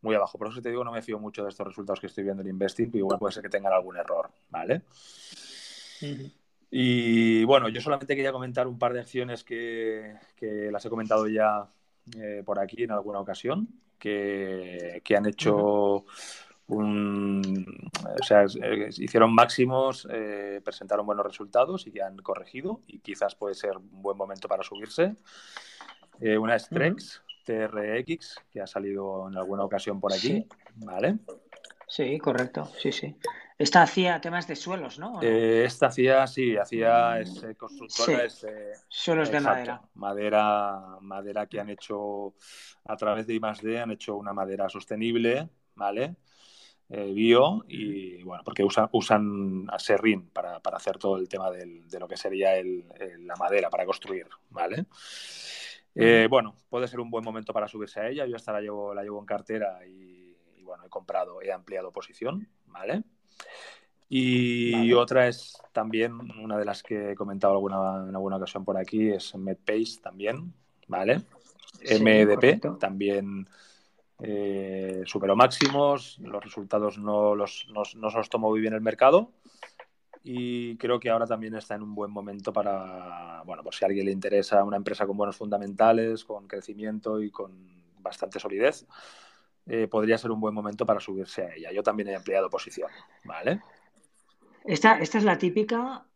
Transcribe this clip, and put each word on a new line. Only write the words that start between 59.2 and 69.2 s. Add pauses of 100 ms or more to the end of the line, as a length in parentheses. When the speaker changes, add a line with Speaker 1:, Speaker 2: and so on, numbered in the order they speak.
Speaker 1:
en
cartera
y, (220)
y,
bueno,
he
comprado,
he
ampliado
posición, (160)
¿vale? (1040)
Y
Speaker 2:
Vale.
Speaker 1:
otra
es (160)
también (260)
una
de
las
que
he
comentado
alguna,
en
alguna
ocasión
por
aquí,
es